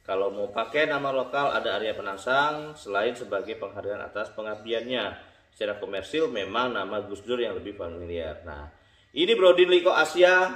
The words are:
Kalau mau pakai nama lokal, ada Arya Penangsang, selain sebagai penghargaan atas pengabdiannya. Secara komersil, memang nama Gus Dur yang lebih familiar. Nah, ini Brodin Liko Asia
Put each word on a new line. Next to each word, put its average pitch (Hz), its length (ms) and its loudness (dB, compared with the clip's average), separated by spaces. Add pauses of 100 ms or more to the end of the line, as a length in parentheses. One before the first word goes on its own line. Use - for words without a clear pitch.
Kalau 98 320 -2
mau 101 160 -4
pakai 147 400 -2
nama 139 240 -2
lokal, 131 400 0
ada 110 240 -2
Arya 107 160 -2
Penangsang, 143 800 -2
selain 107 400 -2
sebagai 104 480 -6
penghargaan 101 400 -8
atas - 320 -8
pengabdiannya. 110 800 -4 (400)
Secara 104 240 -4
komersil, 110 560 -4
memang 113 400 -2
nama 101 320 -4
Gus 98 160 -12
Dur 123 160 -4
yang 110 160 -2
lebih 92 240 -10
familiar. 85 640 -8
Nah, 73 400 -16 (340)
ini 180 240 2
Brodin 180 320 8
Liko 175 240 6
Asia 175 600 6